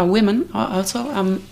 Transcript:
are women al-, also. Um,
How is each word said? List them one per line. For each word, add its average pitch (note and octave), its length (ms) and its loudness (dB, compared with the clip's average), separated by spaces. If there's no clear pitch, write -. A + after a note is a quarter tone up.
are F3 60 2
women G#3+ 480 2
al-, G3+ 240 -2
also. G3 200 -4
Um, F#3+ 420 -2